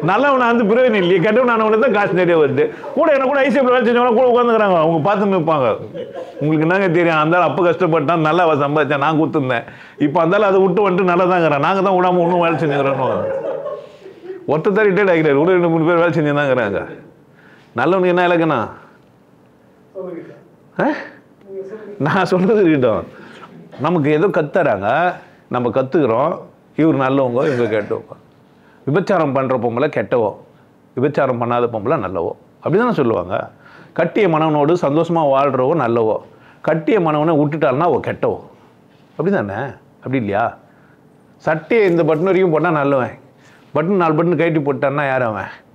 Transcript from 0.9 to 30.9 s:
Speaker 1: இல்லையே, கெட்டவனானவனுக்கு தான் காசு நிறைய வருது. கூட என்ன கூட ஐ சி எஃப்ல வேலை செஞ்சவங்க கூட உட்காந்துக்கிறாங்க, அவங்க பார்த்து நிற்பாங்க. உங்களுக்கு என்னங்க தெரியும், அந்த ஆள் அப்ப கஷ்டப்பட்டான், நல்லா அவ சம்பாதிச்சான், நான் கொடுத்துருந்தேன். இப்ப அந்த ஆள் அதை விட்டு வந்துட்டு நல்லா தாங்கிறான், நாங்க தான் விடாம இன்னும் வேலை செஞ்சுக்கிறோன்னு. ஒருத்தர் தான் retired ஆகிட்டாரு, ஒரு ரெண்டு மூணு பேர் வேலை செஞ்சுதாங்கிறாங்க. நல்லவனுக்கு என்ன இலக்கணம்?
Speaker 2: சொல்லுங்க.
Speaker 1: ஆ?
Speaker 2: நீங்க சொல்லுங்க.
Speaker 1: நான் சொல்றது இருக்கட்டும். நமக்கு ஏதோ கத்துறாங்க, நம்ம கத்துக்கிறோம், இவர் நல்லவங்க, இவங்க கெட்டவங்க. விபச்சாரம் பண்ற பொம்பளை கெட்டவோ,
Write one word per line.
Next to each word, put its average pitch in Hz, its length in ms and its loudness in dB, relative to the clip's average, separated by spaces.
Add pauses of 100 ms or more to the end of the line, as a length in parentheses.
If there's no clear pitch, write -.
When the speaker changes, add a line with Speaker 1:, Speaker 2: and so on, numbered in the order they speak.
Speaker 1:
இல்லையே, 180 220 2
கெட்டவனானவனுக்கு 220 600 2
தான் 220 140 2
காசு 202 220 0
நிறைய 175 240 4
வருது. 139 200 2 (300)
கூட 320 180 2
என்ன 269 140 2
கூட 277 140 0
ஐ 269 120 2
சி 254 80 2
எஃப்ல 247 120 2
வேலை 247 160 4
செஞ்சவங்க 240 320 2
கூட 254 100 4
உட்காந்துக்கிறாங்க, 226 540 2
அவங்க 165 240 2
பார்த்து 202 260 0
நிற்பாங்க. 156 340 0 (720)
உங்களுக்கு 156 260 0
என்னங்க 190 220 2
தெரியும், 170 360 2
அந்த 165 140 2
ஆள் 175 120 2
அப்ப 175 200 -2
கஷ்டப்பட்டான், 160 580 0
நல்லா 170 200 2
அவ 156 160 2
சம்பாதிச்சான், 143 420 0
நான் 156 160 0
கொடுத்துருந்தேன். 127 440 -2 (400)
இப்ப 151 160 0
அந்த 165 160 2
ஆள் 208 120 2
அதை 190 120 4
விட்டு 190 280 2
வந்துட்டு 185 220 0
நல்லா 180 220 2
தாங்கிறான், 151 340 2
நாங்க 190 200 0
தான் 190 100 2
விடாம 180 260 2
இன்னும் 175 220 0
வேலை 170 160 0
செஞ்சுக்கிறோன்னு. 135 480 -2 (1400)
ஒருத்தர் 160 260 0
தான் 214 120 2
retired 190 240 2
ஆகிட்டாரு, 151 300 2
ஒரு 180 80 2
ரெண்டு 175 220 2
மூணு 165 160 0
பேர் 170 140 2
வேலை 170 140 2
செஞ்சுதாங்கிறாங்க. 131 640 0 (1000)
நல்லவனுக்கு 180 320 2
என்ன 180 160 2
இலக்கணம்? 160 400 0 (1200)
Speaker 2:
சொல்லுங்க. 175 400 -12 (460)
Speaker 1:
ஆ? 202 80 0 (580)
Speaker 2:
நீங்க 196 240 -14
சொல்லுங்க. - 300 -16
Speaker 1:
நான் 170 340 0
சொல்றது 190 300 2
இருக்கட்டும். 123 400 2 (840)
நமக்கு 156 320 0
ஏதோ 175 100 2
கத்துறாங்க, 147 840 0 (340)
நம்ம 123 220 -2
கத்துக்கிறோம், 131 640 0 (500)
இவர் 139 220 2
நல்லவங்க, 131 340 0 (120)
இவங்க 120 240 0
கெட்டவங்க. 107 440 -6 (680)
விபச்சாரம் 160 440 0
பண்ற 131 300 0
பொம்பளை 120 320 -2
கெட்டவோ, 117 340 0 (680)